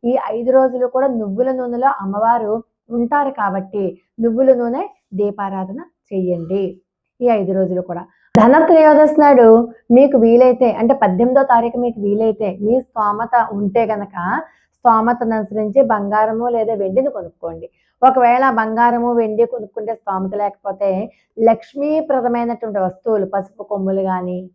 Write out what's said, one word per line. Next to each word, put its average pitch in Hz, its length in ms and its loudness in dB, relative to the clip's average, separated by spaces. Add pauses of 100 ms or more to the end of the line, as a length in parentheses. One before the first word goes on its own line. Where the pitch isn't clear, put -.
ఈ 247 40 0 (240)
ఐదు 240 140 -2
రోజులు 254 440 2
కూడా 262 120 0 (120)
నువ్వుల 214 300 -4 (100)
నూనెలో 247 320 -4 (120)
అమ్మవారు 214 500 -2 (440)
ఉంటారు 269 400 -2
కాబట్టి 196 460 -6 (400)
నువ్వుల 240 360 2
నూనె 240 240 -4 (360)
దీపారాధన 202 600 -6 (300)
చెయ్యండి 180 540 -4 (580)
ఈ 247 60 0 (120)
ఐదు 190 180 -4
రోజులు 185 320 -2
కూడా. 170 140 -10 (320)
ధనత్రయోదశి 302 840 6
నాడు 262 260 8 (500)
మీకు 277 280 6
వీలైతే, 247 440 4 (120)
అంటే 233 120 2 (100)
పద్దెనిమిదో 240 400 2 (100)
తారీఖు 240 320 0
మీకు 233 200 -6
వీలైతే, 214 440 -2 (160)
మీ 220 100 2 (100)
స్తోమత 220 500 -4 (220)
ఉంటే 202 340 0
గనక 202 240 -8 (560)
స్తోమతను 226 680 0
అనుసరించి 214 440 -2 (120)
బంగారము 214 640 -2
లేదా 226 260 -2
వెండిని 208 360 -2
కొనుక్కోండి. 165 500 -14 (340)
ఒకవేళ 254 440 4 (120)
బంగారము, 233 520 0 (100)
వెండి 220 320 0
కొనుక్కుంటే 220 480 -10
స్తోమత 190 420 -6
లేకపోతే 202 480 -6 (600)
లక్ష్మీప్రదమైనటువంటి 240 1400 -4
వస్తువులు, 190 480 -4
పసుపు 196 360 -8
కొమ్ములు 190 400 -4
కానీ, 180 260 -6 (200)